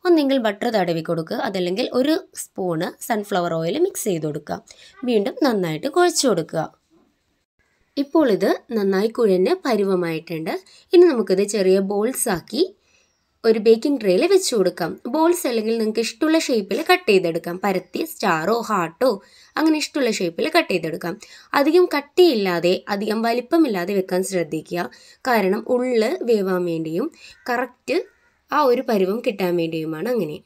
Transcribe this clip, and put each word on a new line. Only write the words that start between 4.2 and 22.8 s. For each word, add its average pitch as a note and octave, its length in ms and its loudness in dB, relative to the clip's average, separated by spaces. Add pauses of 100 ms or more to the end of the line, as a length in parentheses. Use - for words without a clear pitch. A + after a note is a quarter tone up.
കൊടുക്കുക. D#3 320 -8 (480)
വീണ്ടും A#3 380 0
നന്നായിട്ട് F#3 500 0
കുഴച്ച് F4 340 2
കൊടുക്കുക. E3 360 -2 (1400)
ഇപ്പോൾ C4 320 2
ഇത് G3+ 140 2 (280)
നന്നായി G3 320 0 (100)
കുഴഞ്ഞ് G#3 360 4 (100)
പരുവമായിട്ടുണ്ട്. F3+ 880 -2 (380)
ഇനി F4+ 120 10 (100)
നമുക്കിത് G3 300 0 (120)
ചെറിയ F#3+ 220 4 (160)
ബോൾസ് A3+ 420 -2
ആക്കി A#3+ 280 -4 (840)
ഒരു A3 160 2
ബേക്കിംഗ് A3+ 360 2
ട്രേയിൽ G3 220 2 (100)
വെച്ച് F#4+ 240 2
കൊടുക്കാം. F3+ 340 -2 (220)
ബോൾസ് E4 360 2
അല്ലെങ്കിൽ A3+ 300 -2
നിങ്ങൾക്ക് A3 280 -2
ഇഷ്ടമുള്ള D#4+ 380 0
ഷേപ്പിൽ A3+ 340 -2 (100)
കട്ട് F4+ 200 2
ചെയ്തെടുക്കാം. F3 540 0
പരത്തി - 380 -4 (100)
സ്റ്റാറോ F3 440 0 (140)
ഹാർട്ടോ B3 400 -2 (500)
അങ്ങനെ D#4 240 2
ഇഷ്ടമുള്ള B3+ 360 -2
ഷേപ്പിൽ F#3+ 280 -4 (100)
കട്ട് D#4+ 160 0
ചെയ്തെടുക്കാം. E3+ 420 -6 (440)
അധികം D#4 260 6 (100)
കട്ടിയില്ലാതെ G3+ 800 2 (220)